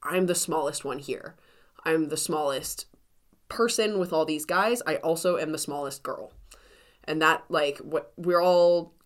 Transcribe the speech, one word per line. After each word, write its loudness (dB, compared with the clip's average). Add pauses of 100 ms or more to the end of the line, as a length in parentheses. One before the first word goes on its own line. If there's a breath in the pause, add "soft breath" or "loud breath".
"I'm 2
the 2
smallest -2
one -6
here. -10 (480 soft breath)
I'm 2
the -4
smallest -4 (640)
person 0
with -2
all 2
these -4
guys. 0
I 0
also 0
am -4
the -4
smallest -8
girl." -10 (760 soft breath)
And 0
that, 4
like, 0
what, -6
we're 2
all, 6 (120)